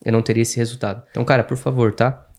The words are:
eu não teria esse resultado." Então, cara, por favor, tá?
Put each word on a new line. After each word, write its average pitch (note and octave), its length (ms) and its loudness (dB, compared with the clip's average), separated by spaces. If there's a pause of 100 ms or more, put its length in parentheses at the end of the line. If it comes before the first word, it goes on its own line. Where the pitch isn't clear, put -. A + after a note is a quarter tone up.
eu A2+ 80 -2
não A2+ 120 4
teria A#2 200 2
esse - 140 -4
resultado." A#2 540 -4
Então, A#2+ 140 -4
cara, B2+ 180 4
por - 140 -6
favor, A#2+ 360 0
tá? C3 320 -2 (140)